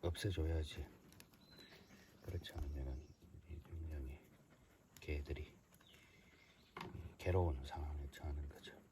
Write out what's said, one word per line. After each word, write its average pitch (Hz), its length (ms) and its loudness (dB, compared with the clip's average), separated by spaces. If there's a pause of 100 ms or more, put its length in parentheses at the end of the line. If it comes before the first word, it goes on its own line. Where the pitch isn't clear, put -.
없애줘야지. 80 800 4 (1400)
그렇지 - 320 -4
않으면은 67 460 0 (500)
이 73 140 -6
굉장히 76 560 -4 (800)
개들이, 76 520 0 (1300)
음, - 360 -8
괴로운 85 460 6
상황에 73 460 -2
처하는 73 380 -2
거죠. - 240 -12 (200)